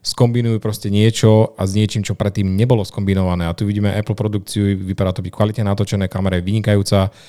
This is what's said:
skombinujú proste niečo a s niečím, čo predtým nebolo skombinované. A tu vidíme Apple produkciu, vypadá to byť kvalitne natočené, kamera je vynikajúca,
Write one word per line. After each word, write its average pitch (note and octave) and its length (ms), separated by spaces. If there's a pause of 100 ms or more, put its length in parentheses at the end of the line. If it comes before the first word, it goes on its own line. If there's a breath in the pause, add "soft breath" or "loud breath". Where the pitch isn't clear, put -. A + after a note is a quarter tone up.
skombinujú A#2 560
proste G#2 320
niečo A2 640
a F#2+ 80
s F#2+ 80
niečím, G#2 320
čo - 80
predtým G2 400
nebolo A2 320
skombinované. F#2 640
A E2+ 80
tu G#2 80
vidíme G#2 240
Apple G#2 260
produkciu, G2+ 640
vypadá F#2+ 340
to F#2 140
byť F#2 80
kvalitne G#2+ 320
natočené, G2+ 420
kamera F#2 300
je F2 80
vynikajúca, G2+ 640 (200 loud breath)